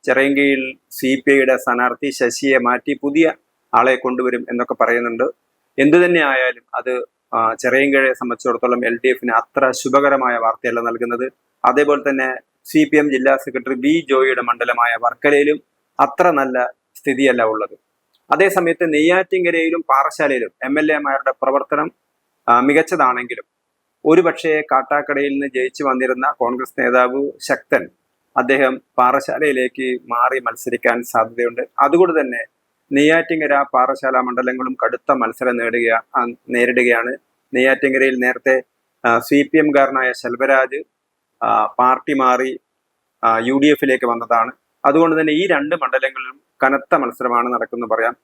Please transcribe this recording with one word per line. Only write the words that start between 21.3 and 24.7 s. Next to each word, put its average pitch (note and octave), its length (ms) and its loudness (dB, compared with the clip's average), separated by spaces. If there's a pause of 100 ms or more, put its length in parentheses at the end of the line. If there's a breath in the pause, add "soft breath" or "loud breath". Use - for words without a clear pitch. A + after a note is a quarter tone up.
പ്രവർത്തനം, C#3 500 -2 (560)
ആ, A#2+ 120 4
മികച്ചതാണെങ്കിലും C3 840 0 (600)
ഒരുപക്ഷേ D#3+ 580 2 (100)